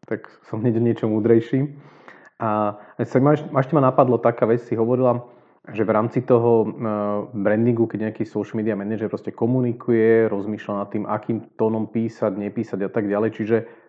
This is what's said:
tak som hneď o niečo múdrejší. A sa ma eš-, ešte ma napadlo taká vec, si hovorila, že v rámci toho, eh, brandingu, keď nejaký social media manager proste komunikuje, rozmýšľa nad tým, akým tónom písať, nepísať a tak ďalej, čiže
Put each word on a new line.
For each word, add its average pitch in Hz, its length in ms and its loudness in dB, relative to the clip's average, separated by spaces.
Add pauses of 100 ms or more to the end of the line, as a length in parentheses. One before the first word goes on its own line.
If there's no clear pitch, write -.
tak - 240 -8 (160)
som 110 160 -8
hneď 113 160 2
o 117 80 0
niečo 117 220 -2
múdrejší. 113 680 2 (600)
A 107 400 -2 (240)
sa 120 240 0
ma 147 100 6
eš-, 147 140 0
ešte 135 280 -2
ma 143 80 4
napadlo 127 360 4
taká 117 260 0
vec, 120 220 2
si 117 80 -4
hovorila, 120 480 0 (480)
že 101 100 -4
v 104 160 0
rámci 117 240 0
toho, 120 300 4 (100)
eh, 107 100 0 (640)
brandingu, 110 540 2
keď 107 240 -4
nejaký 107 160 -6
social 107 320 -6
media 107 160 -2
manager 104 340 -6
proste - 220 -8
komunikuje, 117 1000 2
rozmýšľa 104 480 -6
nad 101 140 -6
tým, 110 160 -6
akým 107 320 -4 (160)
tónom 110 320 -2
písať, 113 480 -2
nepísať 101 500 -6
a 95 60 -4
tak 107 160 -4
ďalej, 104 260 0
čiže 113 240 -2 (320)